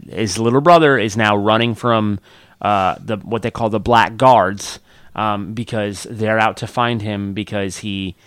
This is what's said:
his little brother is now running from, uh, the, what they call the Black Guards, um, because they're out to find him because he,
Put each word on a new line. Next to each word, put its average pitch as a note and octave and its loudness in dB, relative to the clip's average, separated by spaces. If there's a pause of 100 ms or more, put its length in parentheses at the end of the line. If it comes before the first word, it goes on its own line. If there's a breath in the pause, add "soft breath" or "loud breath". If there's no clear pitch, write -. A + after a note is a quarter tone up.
his G#2+ -4
little A#2 2
brother D#3 6
is G#2 -2
now G#2+ 2
running A2 2
from, G#2+ 0 (420 soft breath)
uh, F#2+ 0
the, G#2+ -6
what G#2 -6
they A#2+ -4
call A2+ -4
the G#2+ -2
Black A2+ 2
Guards, G2+ 2 (360 soft breath)
um, G#2 -4
because G#2+ -6
they're A2 -2
out A2 2
to - -8
find A#2+ -2
him G2+ -6
because G2 -6
he, F#2+ -8 (100)